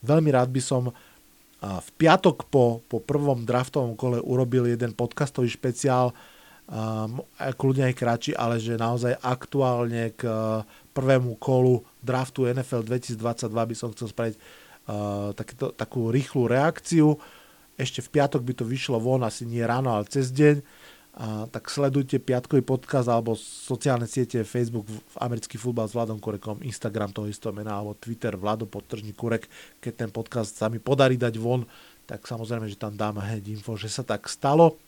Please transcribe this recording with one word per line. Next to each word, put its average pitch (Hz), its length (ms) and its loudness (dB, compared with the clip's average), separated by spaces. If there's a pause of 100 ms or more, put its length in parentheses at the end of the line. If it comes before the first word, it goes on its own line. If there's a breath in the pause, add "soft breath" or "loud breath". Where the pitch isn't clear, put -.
veľmi 147 320 4
rád 127 160 4
by 131 80 0
som, 123 320 0 (720 loud breath)
a, 98 160 -6
v - 160 -12
piatok 156 560 4
po, 120 400 4
po 117 80 -2
prvom 139 480 0
draftovom 123 480 0
kole 123 240 -2
urobil 123 480 2
jeden 120 240 0
podcastový 123 560 -2
špeciál, 127 640 0 (560 loud breath)
a, 110 400 -4
m-, 120 160 -8 (160)
a 131 160 -4
kľudne 135 320 2
aj 127 80 2
kratší, 120 400 -2
ale 117 240 0
že 113 160 -2
naozaj 120 480 0
aktuálne 120 960 0
k, 127 80 -4
e, 110 400 -2 (240 loud breath)
prvému 127 480 2
kolu 127 480 4 (160)
draftu 127 480 -2
N 127 80 -2
F 131 160 -4
L 117 80 0
dvetisícdvadsaťdva 117 880 -2
by 113 80 -6
som 113 160 -8
chcel 110 160 -8
spraviť, 113 240 -4
a, 104 1040 -8
takéto, - 320 -6
takú 113 400 -4
rýchlu 123 400 2
reakciu. 151 640 4 (640 loud breath)
Ešte 127 240 -4
v - 160 -2
piatok 139 240 2
by 127 160 -4
to 120 80 -2
vyšlo 127 320 -2
von, 127 240 2
asi 117 240 -4
nie 117 160 -4
ráno, 120 320 0
ale 104 160 -2
cez 131 240 -2
deň. 147 240 8 (520 loud breath)
A, 110 400 -8
tak - 160 -10
sledujte 139 560 0
piatkový 127 400 2
podcast 127 480 0
alebo 117 240 2
sociálne 120 720 -2
siete 117 400 -2
Facebook 117 400 -2
v-, 107 160 -12
v - 160 -20
Americký 120 400 -6
futbal 113 320 -2
s - 80 -18
Vladom 110 240 -4
Kurekom, 104 400 -6
Instagram 107 480 -4
toho 104 160 -6
istého 104 240 -6
mena 104 240 -8
alebo 104 240 -8
Twitter 113 400 -6
Vlado 104 240 -2
podtržník 107 560 -12
Kurek. 113 320 -2 (320 loud breath)
Keď 117 240 -8
ten 104 80 -8
podcast 113 400 -6
sa - 160 -2
mi 117 80 -6
podarí 131 400 4
dať 117 160 0
von, 117 320 -2 (400 loud breath)
tak - 240 -12
samozrejme, 113 400 -6
že 98 80 -14
tam 104 160 -8
dám 104 240 -4
hneď 104 240 -6 (160)
info, 110 160 -8
že 107 160 -8
sa - 160 -8
tak - 240 -4
stalo. 160 580 6